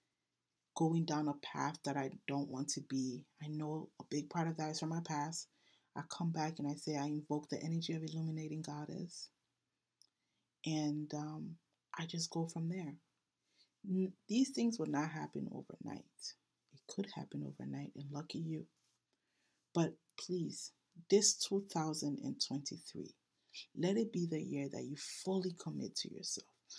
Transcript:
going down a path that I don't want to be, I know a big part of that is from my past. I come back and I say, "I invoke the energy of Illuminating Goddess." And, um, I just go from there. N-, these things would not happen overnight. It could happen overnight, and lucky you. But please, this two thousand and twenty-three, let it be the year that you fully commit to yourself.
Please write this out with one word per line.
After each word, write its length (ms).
going 300
down 240
a 60
path 500
that 120
I 300
don't 220
want 220
to 100
be, 460
I 60
know 420
a 40
big 260
part 180
of 80
that 140
is 100
from 80
my 120
past. 480
I 140
come 240
back 260
and 100
I 60
say, 220
"I 100
invoke 440
the 120
energy 300
of 100
Illuminating 600
Goddess." 680
And, 500
um, 440
I 80
just 240
go 160
from 220
there. 300
N-, 280
these 240
things 280
would 120
not 200
happen 420
overnight. 840
It 140
could 240
happen 320
overnight, 520
and 160
lucky 280
you. 280
But 240
please, 540
this 240
two 280
thousand 580
and 200
twenty-three, 760
let 220
it 160
be 140
the 140
year 280
that 160
you 120
fully 600
commit 380
to 180
yourself. 320